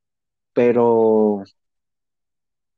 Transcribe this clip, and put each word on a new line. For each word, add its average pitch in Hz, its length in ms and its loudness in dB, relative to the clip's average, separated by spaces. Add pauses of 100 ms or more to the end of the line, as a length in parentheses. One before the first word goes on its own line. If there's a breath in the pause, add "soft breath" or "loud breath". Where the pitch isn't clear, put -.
(540)
pero 113 920 0 (1300)